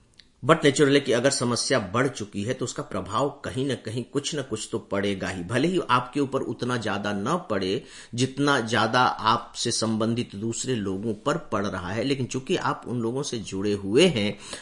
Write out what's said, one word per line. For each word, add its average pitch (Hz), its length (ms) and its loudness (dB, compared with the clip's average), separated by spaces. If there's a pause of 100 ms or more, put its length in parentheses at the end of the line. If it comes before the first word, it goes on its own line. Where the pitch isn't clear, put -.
(440)
But 156 200 6
नेचुरल 139 300 6
है 135 60 6
कि 127 120 0
अगर 120 180 4
समस्या 123 480 0
बढ़ 113 300 0
चुकी 101 340 -6
है 120 120 -4
तो 131 100 -4
उसका 139 180 -6
प्रभाव 110 600 -4
कहीं 127 220 -4
ना 131 80 0
कहीं 117 300 -6
कुछ - 300 -4
ना 139 80 -2
कुछ - 300 -8
तो 113 60 -2
पड़ेगा 98 500 -2
ही, 92 140 -6
भले 127 260 0
ही 185 120 2 (100)
आपके 127 300 2
ऊपर 135 200 0
उतना 123 360 -4
ज्यादा 104 360 -2
न 113 260 -2 (120)
पड़े 98 340 -2 (300)
जितना 131 460 2
ज्यादा 113 420 2
आपसे 117 680 2
संबंधित 113 640 -2
दूसरे 117 380 -4
लोगों 101 400 -2
पर 147 240 -2
पड़ 101 280 -4
रहा 92 260 -6
है, 110 120 -2
लेकिन 135 220 0
चूंकि - 300 -2
आप 139 300 -2
उन 120 140 -4
लोगों 120 220 -2
से - 160 -6
जुड़े 98 340 -2
हुए 101 340 6
हैं 107 320 2 (240)